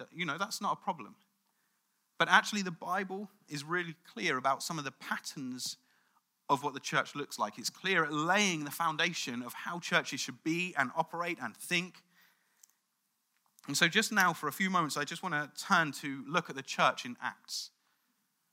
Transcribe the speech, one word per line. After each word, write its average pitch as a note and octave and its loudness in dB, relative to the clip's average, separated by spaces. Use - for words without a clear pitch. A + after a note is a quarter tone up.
You E3+ -4
know, D3+ -2
that's G3+ -4
not G3 0
a D#3+ 0
problem. G#2+ -8
But E3+ 0
actually, G3+ 4
the F3+ -2
Bible F#3+ -4
is C#3+ -6
really E3+ -4
clear E3+ 0
about C3 2
some - -4
of D3 -6
the C3+ -6
patterns - -6
of C3+ 4
what C#3+ -2
the C3+ -8
church - 0
looks C#3+ -6
like. G#2+ 0
It's A2+ -4
clear F3+ 2
at D3+ -2
laying E3+ 4
the C#3+ -6
foundation D#3 0
of B2 -10
how - -8
churches D3+ 0
should C#3 -8
be E3+ 0
and C3 2
operate E3 -2
and A2+ -8
think. F3 -2
And C#3+ -2
so F3 6
just G#3 2
now, F#3 6
for D3+ -4
a C#3+ 0
few F#3+ -2
moments, E3+ 2
I D3 0
just E3+ -6
wanna D3 -2
turn E3+ 4
to C#3 -6
look E3 0
at D3+ -10
the C3+ -6
church C#3 2
in B2 -8
Acts. - -8